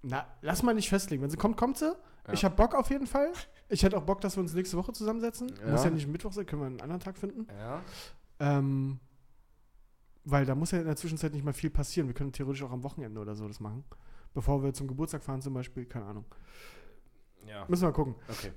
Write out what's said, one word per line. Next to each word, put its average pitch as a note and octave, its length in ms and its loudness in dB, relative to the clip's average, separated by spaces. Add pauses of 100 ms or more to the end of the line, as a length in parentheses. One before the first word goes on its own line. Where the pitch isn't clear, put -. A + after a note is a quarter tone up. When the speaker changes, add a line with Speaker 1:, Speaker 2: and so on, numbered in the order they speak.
Speaker 1:
Na, C3+ 240 -4 (140)
lass E3 240 0
mal A#3+ 100 6
nicht G#3+ 140 2
festlegen. F#3+ 340 2
Wenn C#3+ 80 0
sie D#3+ 60 -2
kommt, A3 200 4
kommt C4 220 2
sie. D4+ 60 2 (420)
Speaker 2:
Ja. G#3 60 -2
Speaker 1:
Ich G3+ 120 2
hab F#3+ 120 4
Bock A#3 180 8
auf C4+ 160 4
jeden C#4 160 2
Fall. C#4+ 240 4 (380)
Ich G3 160 4
hätte G3 120 6
auch D#3 60 2
Bock, G3 200 2
dass G3 140 0
wir F#3+ 40 0
uns E3 140 -2
nächste F#3 220 -2
Woche F#3 160 -2
zusammensetzen. A3+ 600 -2 (120)
Speaker 2:
Ja. D3 60 0
Speaker 1:
Muss C#3 140 6
ja E3 60 6
nicht D3+ 180 -2
Mittwoch F3+ 240 -6
sein, G3 120 -4
können D3 180 -4
wir C3+ 40 -4
einen B2+ 140 -8
anderen E3 200 -6
Tag F#3+ 160 -10
finden. A3 300 -6 (100)
Speaker 2:
Ja. A#2+ 240 -8 (600)
Speaker 1:
Ähm, C#3 580 2 (1300)
weil C#3 200 4
da C3 120 2
muss E3 160 0
ja F3+ 80 2
in D#3+ 60 -2
der D3 100 0
Zwischenzeit D#3+ 360 -2
nicht C#3+ 120 -4
mal C#3+ 100 0
viel D#3 160 -2
passieren. C#3+ 380 2
Wir A#2+ 60 -4
können C#3 180 -2
theoretisch C#3 320 -4
auch B2 80 -8
am B2+ 100 -6
Wochenende A2+ 380 -8
oder G#2 160 -6
so G#2+ 100 -6
das G#2 140 -10
machen. G#2+ 240 -8 (500)
Bevor C#3 300 4
wir C3+ 100 0
zum C#3 140 -6
Geburtstag D3 340 -4
fahren C3+ 200 -4
zum C3+ 120 -4
Beispiel, B2 300 -6
keine A2+ 220 -8
Ahnung. G#2+ 180 -10 (1200)
Speaker 2:
Ja. G2+ 220 -10
Speaker 1:
Müssen F3+ 140 2
wir E3 100 4
gucken. C3+ 240 0 (120)
Speaker 2:
Okay. G#2+ 280 -8